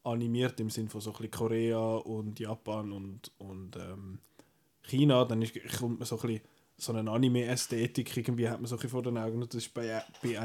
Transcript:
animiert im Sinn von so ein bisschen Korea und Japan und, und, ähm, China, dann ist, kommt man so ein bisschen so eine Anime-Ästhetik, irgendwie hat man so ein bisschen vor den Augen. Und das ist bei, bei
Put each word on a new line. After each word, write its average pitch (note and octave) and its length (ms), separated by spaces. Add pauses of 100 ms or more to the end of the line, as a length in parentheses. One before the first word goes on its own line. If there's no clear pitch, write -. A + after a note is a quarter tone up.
animiert A#2+ 560
im A2 100
Sinn A2 180
von A2 120
so G#2+ 100
ein G#2 60
bisschen A2 160
Korea A2+ 460 (180)
und G#2+ 440
Japan G#2+ 520
und, G2 460
und, F#2+ 380
ähm, F#2+ 440 (640)
China, C3 440
dann A2+ 160
ist, A2+ 100 (260)
kommt A#2+ 200
man A2+ 80
so A#2 100
ein - 100
bisschen A2 140 (400)
so - 140
eine A2 160
Anime-Ästhetik, B2 1040
irgendwie A#2+ 320
hat A#2 120
man A#2+ 80
so A#2+ 80
ein - 20
bisschen A#2+ 120
vor B2+ 120
den A#2+ 160
Augen. A2+ 240
Und A#2+ 100
das A#2 120
ist - 100
bei, A2 260 (220)
bei B2 60 (160)